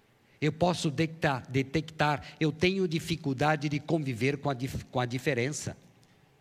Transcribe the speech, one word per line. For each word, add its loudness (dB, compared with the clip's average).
Eu 2
posso 2
detectar, 0
detectar, 0
eu 4
tenho 2
dificuldade 0
de 0
conviver 0
com -2
a 0
dif-, -6
com -2
a 2
diferença. -2